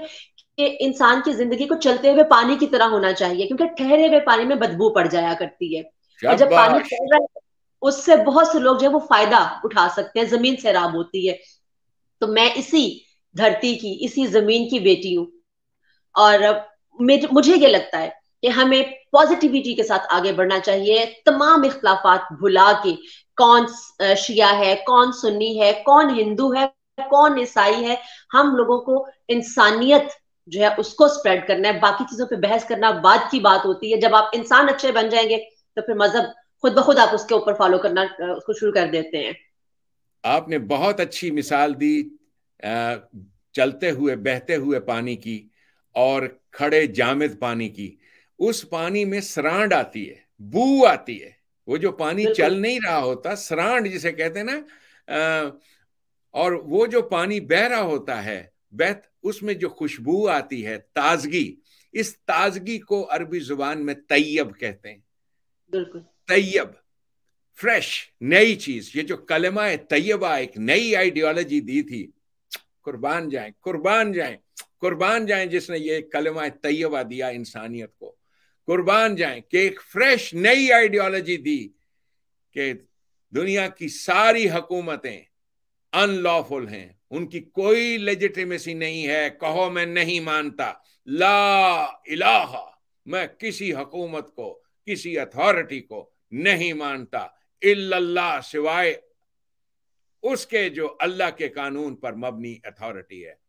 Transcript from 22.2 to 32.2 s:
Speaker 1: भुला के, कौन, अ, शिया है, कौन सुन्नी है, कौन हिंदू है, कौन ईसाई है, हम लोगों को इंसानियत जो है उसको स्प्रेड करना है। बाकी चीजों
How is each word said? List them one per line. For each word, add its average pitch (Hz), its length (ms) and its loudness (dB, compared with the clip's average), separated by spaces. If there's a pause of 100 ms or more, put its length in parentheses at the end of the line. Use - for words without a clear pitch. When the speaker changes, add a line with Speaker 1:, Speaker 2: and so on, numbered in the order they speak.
Speaker 1:
भुला 190 400 6
के, 196 220 -2 (400)
कौन, 240 320 8 (340)
अ, 196 120 4
शिया 208 340 2
है, 202 280 2
कौन 247 360 4
सुन्नी 220 460 -2
है, 208 160 4
कौन 277 420 6
हिंदू 220 380 0
है, 269 200 0 (260)
कौन 277 400 4
ईसाई 214 340 2
है, 240 280 -2 (300)
हम 277 240 4
लोगों 240 240 2
को 262 280 -2 (220)
इंसानियत 240 800 4 (400)
जो 175 120 -6
है 208 140 2
उसको 226 320 4
स्प्रेड 196 400 0
करना 196 200 0
है। 196 120 -2
बाकी 202 240 0
चीजों 247 220 -8